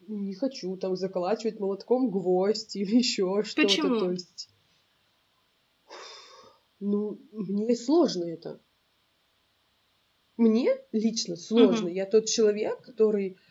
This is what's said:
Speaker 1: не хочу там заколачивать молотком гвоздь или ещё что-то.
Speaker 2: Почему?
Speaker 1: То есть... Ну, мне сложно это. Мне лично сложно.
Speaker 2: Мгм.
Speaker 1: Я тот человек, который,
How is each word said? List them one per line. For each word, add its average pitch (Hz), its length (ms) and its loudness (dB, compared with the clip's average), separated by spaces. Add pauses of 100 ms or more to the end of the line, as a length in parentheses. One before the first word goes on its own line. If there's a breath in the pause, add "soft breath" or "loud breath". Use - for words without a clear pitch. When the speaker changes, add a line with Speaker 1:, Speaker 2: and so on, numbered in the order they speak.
Speaker 1:
не 202 280 -6
хочу 190 420 -6
там 185 200 -4
заколачивать 190 640 -2
молотком 202 520 0
гвоздь 185 680 0
или 202 200 2
ещё 202 460 2
что-то. 202 260 0
Speaker 2:
Почему? 247 300 2
Speaker 1:
То 185 140 0
есть... - 360 -10 (2250 loud breath)
Ну, 208 400 -2 (140)
мне 208 420 -2
сложно 233 500 2
это. 160 360 -10 (1800)
Мне 233 320 4 (240)
лично 214 440 -2
сложно. 214 520 2
Speaker 2:
Мгм. 170 80 -6
Speaker 1:
Я 190 100 -4
тот 220 200 2
человек, 214 560 0
который, 208 540 0 (140 soft breath)